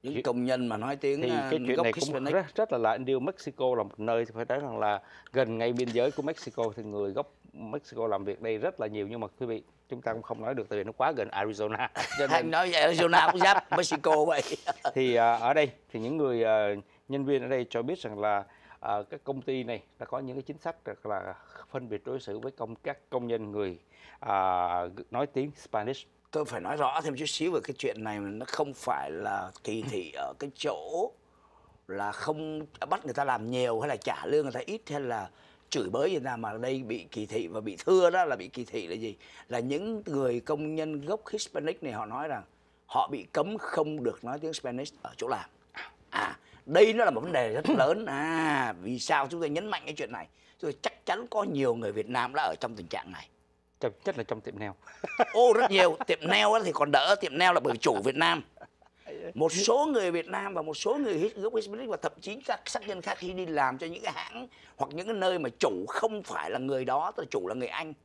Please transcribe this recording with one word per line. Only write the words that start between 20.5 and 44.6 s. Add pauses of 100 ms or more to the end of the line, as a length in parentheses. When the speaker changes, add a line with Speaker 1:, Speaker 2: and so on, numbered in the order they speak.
Speaker 2:
sách (100)
rất
là (380)
phân
biệt
đối
xử
với
công,
các (120)
công
nhân
người, (420)
à, (760)
nói
tiếng
Spanish. (240)
Speaker 1:
Tôi
phải
nói
rõ
thêm
chút
xíu
về
cái
chuyện
này,
nó
không
phải
là (120)
kỳ
thị
ở
cái
chỗ (760)
là
không (240)
bắt
người
ta
làm
nhiều
hay
là
trả
lương
người
ta
ít
hay
là (400)
chửi
bới
người
ta,
mà
ở
đây
bị
kỳ
thị
và
bị
thưa
đó
là
bị
kỳ
thị
là
gì? (340)
Là
những
người
công
nhân
gốc (100)
Hispanic
này
họ
nói
rằng (420)
họ
bị
cấm
không
được
nói
tiếng
Spanish